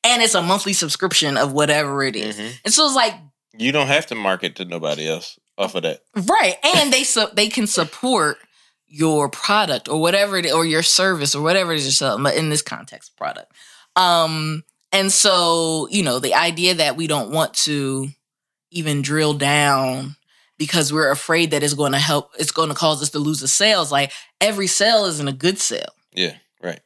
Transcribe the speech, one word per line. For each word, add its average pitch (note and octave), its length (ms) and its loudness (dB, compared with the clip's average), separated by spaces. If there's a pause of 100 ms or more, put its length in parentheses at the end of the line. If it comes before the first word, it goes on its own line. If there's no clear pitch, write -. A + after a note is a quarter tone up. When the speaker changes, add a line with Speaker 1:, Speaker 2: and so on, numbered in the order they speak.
Speaker 1:
And A#3+ 180 4
it's A3 120 2
a F3+ 80 2
monthly G3 300 0
subscription D#3 640 0
of C3+ 160 2
whatever D3 520 2
it B2+ 120 -4
is. G#2+ 200 -6
Speaker 2:
Mm-hmm. A2+ 280 -10
Speaker 1:
And G#3+ 100 0
so D#4 120 4
it's C#4 80 0
like, A#3 200 2 (440)
Speaker 2:
You A#2+ 140 0
don't C#3+ 160 2
have D3 180 0
to - 80 -10
market G2 420 -4
to F#2+ 100 -10
nobody D#2 420 -6
else D#2 300 -8 (200)
off G2 160 -4
of F2 100 -4
that. D#2 160 -6 (140)
Speaker 1:
Right. A3+ 420 2 (200)
And D4 160 4
they C4 100 2
su-, A3+ 300 0
they G#3 160 0
can A3 180 -2
support F3+ 680 -2 (500)
your D3+ 440 0
product F3+ 580 -2
or D#3 120 -2
whatever G3 360 2
it, E3+ 160 -2
or E3 140 2
your D#3+ 160 2
service F3 520 0
or C#3+ 80 -4
whatever F3 300 0
it D#3+ 60 -2
is C#3+ 80 -4
you're C3+ 60 -2
selling, C3 300 0
but C#3 140 0
in D#3 140 0
this D3+ 120 -2
context, - 540 -16
product. - 340 -10 (460)
Um, D#3+ 640 2 (300)
and F#3+ 180 2
so, E3+ 800 2
you G3+ 140 0
know, B2+ 160 0
the C3 140 -2
idea E3+ 400 2
that D3 220 0
we E3 100 -4
don't D3 260 -2
want D#3 220 0
to C3+ 540 -2 (640)
even D#3 320 -2
drill D3+ 320 0
down C#3 800 2 (440)
because D3+ 340 0
we're D3+ 180 2
afraid D#3+ 400 0
that D3 120 0
it's C#3+ 120 0
gonna C#3 240 0
help, D3 400 0
it's D3+ 140 -4
gonna D#3+ 220 -2
cause D#3 280 0
us D3 80 -4
to D#3 80 -4
lose D3 240 -2
a C3+ 60 -2
sale. G3+ 340 2
It's C#3+ 80 -4
like, C#3 220 0 (280)
every G3 280 0
sale G#3 380 2
isn't D3 220 -2
a C#3 40 -4
good E3 260 0
sale. - 340 -4 (200)
Speaker 2:
Yeah, F2+ 220 -4 (280)
right. F2+ 240 -8